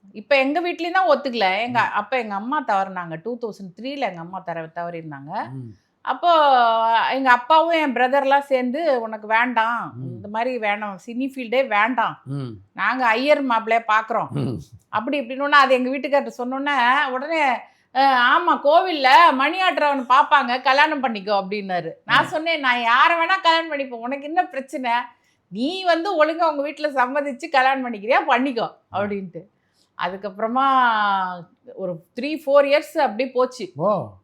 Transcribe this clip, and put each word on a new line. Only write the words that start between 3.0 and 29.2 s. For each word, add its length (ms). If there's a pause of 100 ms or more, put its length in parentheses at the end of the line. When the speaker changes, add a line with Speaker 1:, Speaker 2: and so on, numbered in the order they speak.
Speaker 1:
டூ 160
தௌசண்ட் 420
த்ரீல 180
எங்க 220
அம்மா 260
தர-, 280
தவறியிருந்தாங்க. 800
Speaker 2:
ம். 200 (280)
Speaker 1:
அப்போ 280 (840)
எங்க 180
அப்பாவும் 420
என் 200
பிரதர்லாம் 480
சேர்ந்து, 600
"உனக்கு 260
வேண்டாம், 720
Speaker 2:
ம். 60
Speaker 1:
இந்த 260
மாதிரி 300
வேணாம், 380 (100)
சினி 280
ஃபீல்டே 320
வேண்டாம், 580
Speaker 2:
ம். 260 (220)
Speaker 1:
நாங்க 340
ஐயர் 400
மாப்பிள்ளைய 420
பாக்குறோம்" 400
Speaker 2:
ம். 300 (300)
Speaker 1:
அப்படி 320
இப்படின்னு 280
அது 260
எங்க 160
வீட்டுக்கார்ட்ட 480
சொன்னோன்னே 720
உடனே, 320 (520)
"அ, 260
ஆமா, 440
கோவில்ல 720
மணி 280
ஆட்டுறவனை 460
பாப்பாங்க, 540
கல்யாணம் 400
பண்ணிக்கோ" 440
அப்படின்னாரு. 440 (140)
நான் 200
Speaker 2:
ம். 40
Speaker 1:
சொன்னேன், 320
"நான் 220
யாரை 340
வேணா 260
கல்யாணம் 300
பண்ணிப்பேன், 320
உனக்கு 200
என்ன 220
பிரச்சனை? 460 (560)
நீ 360
வந்து 260
ஒழுங்கா 400
உங்க 200
வீட்டுல 200
சம்மதிச்சு 600
கல்யாணம் 420
பண்ணிக்கிறியா, 260 (100)
பண்ணிக்கோ" 460 (160)
Speaker 2:
ம். 60
Speaker 1:
அப்படின்ட்டு. 560 (460)